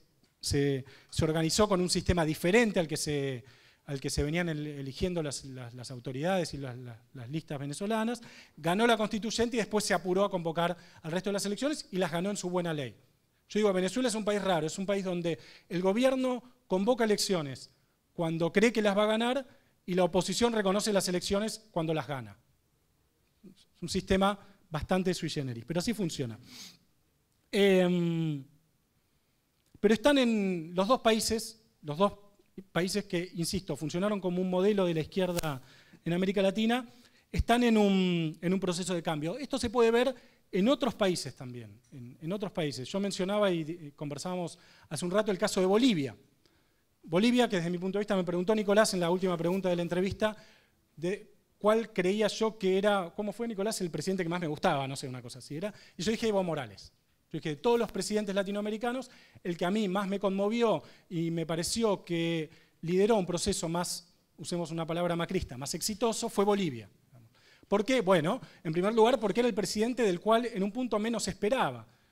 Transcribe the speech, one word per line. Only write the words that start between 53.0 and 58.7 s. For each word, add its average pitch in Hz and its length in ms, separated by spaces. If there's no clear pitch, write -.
¿cómo 208 180
fue, 233 140
Nicolás? 208 340
El 175 80
presidente 185 340
que 165 60
más 175 100
me 165 80
gustaba, 147 400
no 135 80
sé, 139 120
una 127 140
cosa 120 180
así 143 180
era. 196 160
Y 175 60
yo 214 80
dije 233 160
Evo 196 160
Morales. 139 500
Yo 160 80
dije, 160 100
de 147 60
todos 233 240
los 220 120
presidentes 196 440
latinoamericanos, 214 720